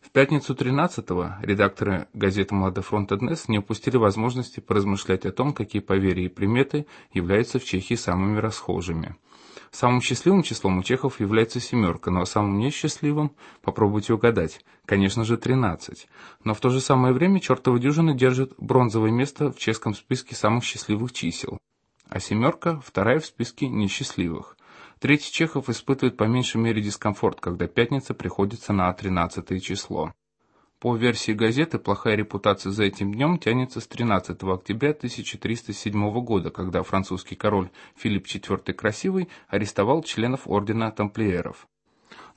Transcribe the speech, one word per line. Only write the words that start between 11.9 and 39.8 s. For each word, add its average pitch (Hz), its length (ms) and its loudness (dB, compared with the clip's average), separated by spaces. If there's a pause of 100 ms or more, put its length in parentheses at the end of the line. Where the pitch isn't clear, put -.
но 90 140 2
самым 101 340 0
несчастливым — 147 760 -2 (280)
попробуйте 104 540 2
угадать, 107 500 2 (220)
конечно 98 360 2
же, 113 140 2
тринадцать. 120 720 -2 (360)
Но 110 100 0
в - 60 -12
то 127 100 4
же 131 100 2
самое 127 320 4
время 180 260 4
чертова 127 400 2
дюжина 151 360 4
держит 131 420 2
бронзовое 113 540 4
место 131 420 0
в - 60 -14
чешском 110 360 -2
списке - 400 -6
самых 117 300 2
счастливых 110 480 -4
чисел, - 460 -6 (500)
а - 120 -6
"семерка" — 143 600 0
вторая 120 400 0
в 156 60 -10
списке - 420 -6
несчастливых. 98 880 -4 (420)
Треть 147 320 0
чехов 156 400 -2
испытывает 131 480 0
по 107 60 4
меньшей 120 360 0
мере 113 220 0
дискомфорт, 101 580 -2
когда 87 260 -4
пятница - 460 0
приходится 101 600 -2
на 90 180 4
тринадцатое 90 680 -2
число. 87 540 -6 (680)
По 120 160 0
версии 117 380 0
газеты, 117 460 0
плохая 107 380 0
репутация 101 540 0
за 104 140 0
этим 98 300 -2
днем 151 240 0
тянется 123 420 -2
с - 60 -16
тринадцатого 95 720 -2
октября 110 360 -2
тысяча 117 460 -8
триста 113 340 -6
седьмого 104 480 -2
года, 101 300 -2
когда 92 320 -4
французский 95 520 -4
король 98 360 0 (260)
Филипп 101 300 -2
четвертый - 480 -6
Красивый 185 540 -2 (200)
арестовал 107 540 0